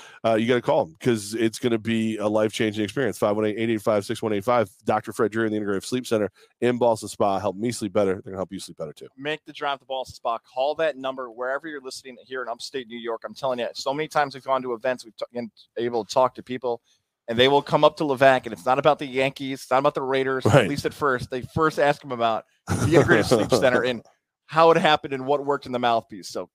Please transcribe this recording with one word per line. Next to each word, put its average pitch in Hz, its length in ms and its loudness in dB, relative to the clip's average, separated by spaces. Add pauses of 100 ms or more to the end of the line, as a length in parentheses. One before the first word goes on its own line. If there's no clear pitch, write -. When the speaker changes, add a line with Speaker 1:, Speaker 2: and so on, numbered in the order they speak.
(240)
Speaker 1:
Uh, 113 120 2
you 113 120 2
gotta 120 140 2
call 147 220 2
'em 160 160 -8
'cause 107 340 0
it's 113 240 -2
gonna 113 220 -2
be 110 380 -2
a 104 100 -4
life-changing 107 560 0
experience. 104 340 -4
Five 104 180 2
one 107 100 0
eight, 107 120 -2
eight 113 140 -2
eight 110 100 -2
five, 104 240 2
six 117 160 -6
one 113 100 -2
eight 101 120 -2
five. 120 260 2 (160)
Doctor 110 260 -2
Fred 104 200 0
Dreer 113 160 0
in 104 40 -2
the 107 80 -2
Integrative 101 260 -2
Sleep 127 200 -4
Center 104 240 0 (320)
in 123 160 2
Ballston 113 320 0
Spa 98 300 0
helped 98 180 -2
me 117 140 -4
sleep 107 200 -6
better. 98 220 2
They're 101 80 -6 (120)
gonna 95 40 -10
help 92 140 -8
you 95 80 -12
sleep 85 180 -16
better 78 160 -10
too. - 140 -20 (100)
Speaker 2:
Make 147 280 -6
the 151 80 -18
drive 143 260 -6
to 120 60 -20
Ballston 131 280 -8
Spa. 117 240 -4
Call 143 380 -4
that 151 220 -2
number 131 340 -8
wherever 131 360 -6
you're 143 140 -12
listening 131 420 -14
here 127 200 -8
in 117 40 -8
upstate 120 400 -8
New 117 120 -12
York. 113 260 -6
I'm 107 80 -14
telling 127 240 -4
you, 117 160 -4
so - 180 -6
many 151 160 -4
times 143 280 -2
we've 131 80 -18
gone 131 180 0
to 127 120 -6
events, 123 300 -4
we've 110 140 -20
t-, - 160 -8
been 120 160 -6 (260)
able 117 300 -2
to - 80 -12
talk 127 220 2
to 104 80 -14
people, 123 400 -6 (440)
and 117 120 0
they 127 80 8
will 143 160 4
come 151 200 2
up 151 140 4
to 165 60 -4
Levack, 131 400 4
and 113 100 -10
it's - 140 -8
not 131 100 4
about 143 220 4
the 147 80 -6
Yankees, 135 560 -4
it's - 80 -10
not 131 80 4
about 143 160 2
the 143 80 -4
Raiders, 131 420 0
Speaker 1:
Right. 131 200 6
Speaker 2:
at - 40 -2
least 143 160 -6
at 156 80 -4
first. 131 380 -2
They 127 100 -4
first 156 380 0
ask 143 260 2
'em 139 60 -12
about 117 340 -2 (220)
the - 80 -2 (220)
Integrative 113 280 6
Sleep 110 240 2 (100)
Center 120 220 2
Speaker 1:
<laughs> - 20 -2
Speaker 2:
and 120 200 -2 (420)
how 165 240 4
it 165 80 6
happened 151 380 2
and 131 100 -8
what 139 180 0
worked 139 220 -4
in 131 60 -10
the 123 80 -2
mouthpiece. 113 500 -2
So 92 260 -8